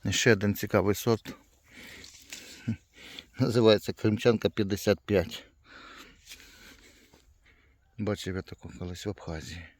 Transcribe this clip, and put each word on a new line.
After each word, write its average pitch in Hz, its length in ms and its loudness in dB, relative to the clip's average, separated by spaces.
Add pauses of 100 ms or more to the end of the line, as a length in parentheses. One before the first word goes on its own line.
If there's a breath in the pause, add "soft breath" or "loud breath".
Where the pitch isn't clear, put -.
І 104 60 0
ще 117 220 4
один 101 220 2
цікавий 101 400 2
сорт. - 400 -2 (2000 loud breath)
Називається 110 540 4
Кримчанка 107 560 2
п'ятдесят 98 500 0
п'ять. - 440 -2 (2500 loud breath)
Бачив 101 380 -4
я 92 60 -6
таку - 380 -18
колись 90 260 -10
в 104 40 -6
Абхазії. 82 560 -12 (140)